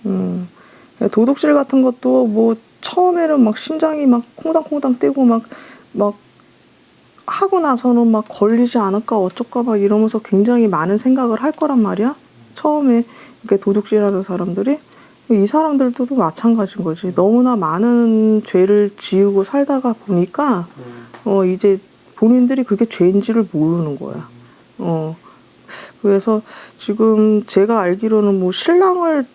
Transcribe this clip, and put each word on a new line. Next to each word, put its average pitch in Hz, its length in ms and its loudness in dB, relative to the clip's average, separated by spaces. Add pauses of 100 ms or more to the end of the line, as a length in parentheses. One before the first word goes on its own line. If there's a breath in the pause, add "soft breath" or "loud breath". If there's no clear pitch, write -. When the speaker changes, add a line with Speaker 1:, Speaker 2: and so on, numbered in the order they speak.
Speaker 1:
음. 180 420 -4 (640 loud breath)
도둑질 277 420 0
같은 269 280 2
것도 254 460 0
뭐 226 280 0 (260)
처음에는 339 640 0
막 311 140 2
심장이 311 480 -4
막 240 180 2 (120)
콩당콩당 294 640 -2
뛰고 277 260 0
막, 233 160 4 (520 loud breath)
막 208 220 -2 (1080)
하고 381 340 -2
나서는 247 520 2
막 214 160 0
걸리지 233 500 0
않을까 214 400 -2
어쩔까 233 460 -4
막 226 140 -2
이러면서 214 420 0
굉장히 220 480 2
많은 180 300 0
생각을 247 440 0
할 302 100 -2
거란 285 300 0
말이야. 208 340 -2 (400)
처음에 277 480 0 (400 loud breath)
이렇게 196 180 0
도둑질하는 202 600 0
사람들이. 185 560 -4 (520 loud breath)
이 202 160 2
사람들도 277 680 0
마찬가지인 202 680 0
거지. 175 320 -6
너무나 240 400 2
많은 220 920 2
죄를 202 520 2
지우고 196 480 0
살다가 269 480 -2
보니까, 185 720 -2 (100)
Speaker 2:
음. 120 300 -20 (160)
Speaker 1:
어, 196 220 0
이제 190 340 0 (360)
본인들이 247 480 2
그게 226 220 0
죄인지를 202 680 0
모르는 156 460 -2
거야. 143 300 -12 (520 loud breath)
어. 160 360 -4 (840 loud breath)
그래서 214 400 0 (360 loud breath)
지금 214 680 2
제가 214 360 0
알기로는 202 580 0
뭐 185 120 0
신랑을 339 840 0